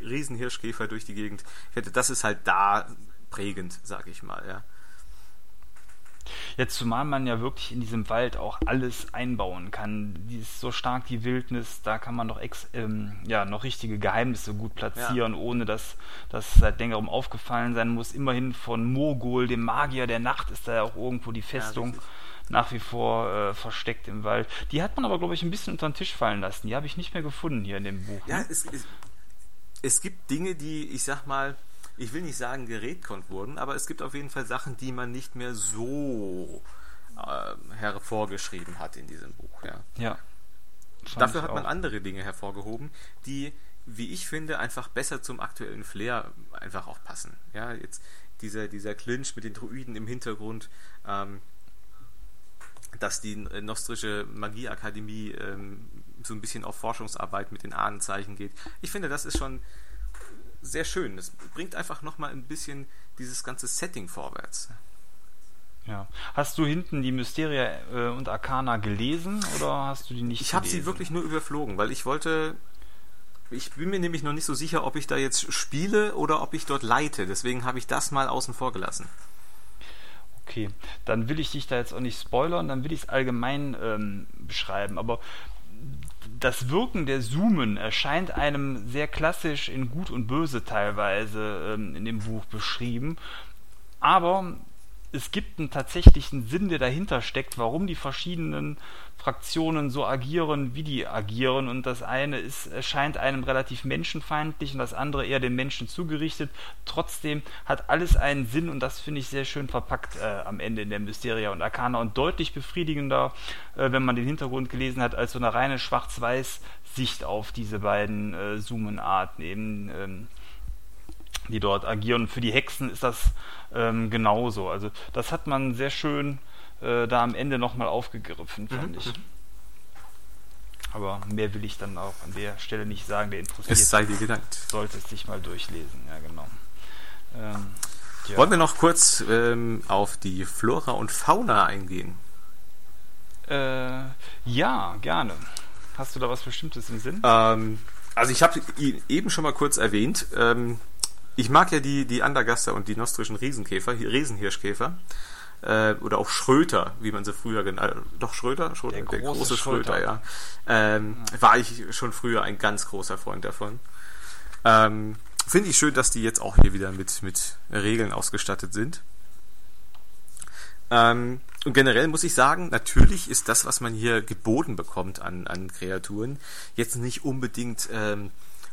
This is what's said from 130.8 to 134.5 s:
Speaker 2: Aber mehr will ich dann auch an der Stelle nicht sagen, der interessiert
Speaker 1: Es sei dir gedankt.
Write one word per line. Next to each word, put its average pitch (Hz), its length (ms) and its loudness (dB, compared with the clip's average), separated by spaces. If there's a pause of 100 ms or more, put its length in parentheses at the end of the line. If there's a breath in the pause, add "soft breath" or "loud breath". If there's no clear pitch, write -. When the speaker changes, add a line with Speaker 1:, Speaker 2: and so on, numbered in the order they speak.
Speaker 2:
Aber 98 280 -2 (120)
mehr 104 220 0
will 107 100 -2
ich 101 140 -4
dann 98 180 -4
auch 95 160 -4 (100)
an 98 120 -4
der 101 240 -4
Stelle 107 260 -2
nicht 104 220 -2
sagen, 101 240 0
der 98 80 -2
interessiert - 400 -2
Speaker 1:
Es - 100 8
sei 107 160 8
dir 104 120 4
gedankt. 107 420 2 (100)